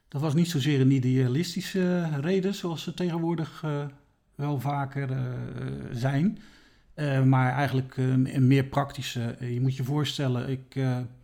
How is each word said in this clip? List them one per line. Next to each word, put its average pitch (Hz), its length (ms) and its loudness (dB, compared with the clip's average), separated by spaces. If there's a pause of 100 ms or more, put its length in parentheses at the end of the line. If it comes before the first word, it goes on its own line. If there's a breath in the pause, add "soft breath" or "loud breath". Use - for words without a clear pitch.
dat 139 140 -6
was 151 120 0
niet 170 160 4
zozeer 139 320 2
een 131 100 8
idealistische 151 1300 0
reden, 190 340 0
zoals 170 300 -6
ze 175 100 -8
tegenwoordig, 165 720 -2
eh, 147 220 -4 (500)
wel 143 240 -2
vaker, 139 520 -4
eh, 131 100 -4 (720)
zijn. 139 480 0 (540 loud breath)
Eh, 139 300 0
maar 131 280 6
eigenlijk, 131 460 -2
eh, 131 120 0
een 131 380 4
meer 135 180 6
praktische. 135 560 -4
Eh, 120 320 -6
je 123 80 -2
moet 131 140 0
je 135 80 -4
voorstellen, 135 640 -2
ik, 131 260 -8
eh, 131 240 0 (240 soft breath)